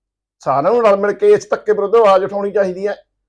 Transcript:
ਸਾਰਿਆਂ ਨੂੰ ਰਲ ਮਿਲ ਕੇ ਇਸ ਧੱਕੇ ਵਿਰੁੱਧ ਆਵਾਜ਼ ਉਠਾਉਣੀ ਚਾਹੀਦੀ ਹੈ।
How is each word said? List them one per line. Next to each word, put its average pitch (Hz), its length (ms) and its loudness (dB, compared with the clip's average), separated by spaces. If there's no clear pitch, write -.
ਸਾਰਿਆਂ 147 340 -2
ਨੂੰ 240 120 0
ਰਲ 196 120 2
ਮਿਲ 202 140 -2
ਕੇ 202 180 0
ਇਸ 208 200 2
ਧੱਕੇ - 220 -4
ਵਿਰੁੱਧ 202 240 -2
ਆਵਾਜ਼ 196 300 4
ਉਠਾਉਣੀ 202 260 -6
ਚਾਹੀਦੀ 190 360 -4
ਹੈ। 202 60 -6